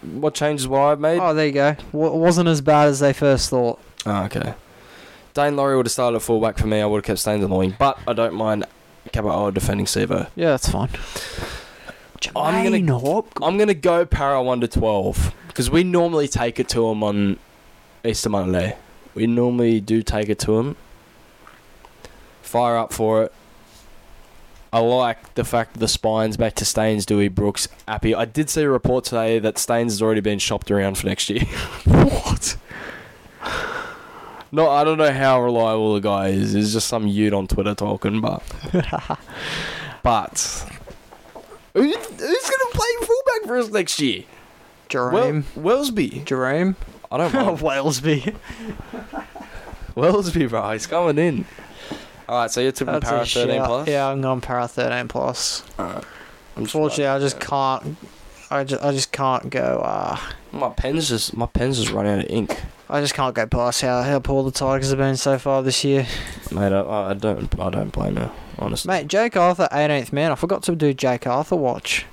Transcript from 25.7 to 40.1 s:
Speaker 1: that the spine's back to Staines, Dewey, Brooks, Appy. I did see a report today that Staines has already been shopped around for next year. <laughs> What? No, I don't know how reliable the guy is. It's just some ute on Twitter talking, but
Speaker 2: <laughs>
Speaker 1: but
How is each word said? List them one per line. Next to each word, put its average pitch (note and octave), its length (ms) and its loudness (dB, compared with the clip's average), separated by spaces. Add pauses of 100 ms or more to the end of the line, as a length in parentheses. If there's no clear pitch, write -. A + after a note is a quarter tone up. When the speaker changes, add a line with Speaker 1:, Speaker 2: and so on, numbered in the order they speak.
Speaker 1:
that - 40 -10
the A2+ 100 0
spine's A2 480 0
back A2+ 200 0
to - 80 -4
Staines, G#2+ 420 0
Dewey, G2+ 220 4
Brooks, G2 400 -2 (180)
Appy. A2 280 0
I A#2 120 0
did D3 240 -2
see D#3 120 0
a D3 60 2
report B2+ 360 2
today A2+ 340 2
that G#2+ 180 0
Staines A#2 380 0
has G2+ 80 -2
already A2 180 4
been G2+ 180 0
shopped - 320 -4
around G2 280 2
for - 80 -4
next F#2+ 240 -2
year. G#2 140 0 (200)
<laughs> - 200 -14
What? - 720 4 (1900)
No, D#3 200 4
I C#3+ 120 4
don't D#3 140 2
know D3+ 160 4
how C3 300 4
reliable A2 520 2
the G2+ 60 2
guy G2 280 0
is. G2+ 260 0
It's G#2 180 2
just A2 160 0
some A2 180 -2
ute G#2 280 2
on G2 120 0
Twitter G2+ 280 0
talking, G#2 480 0
but - 200 -2 (300)
Speaker 2:
<laughs> - 460 -2 (840)
Speaker 1:
but - 640 -2 (1080)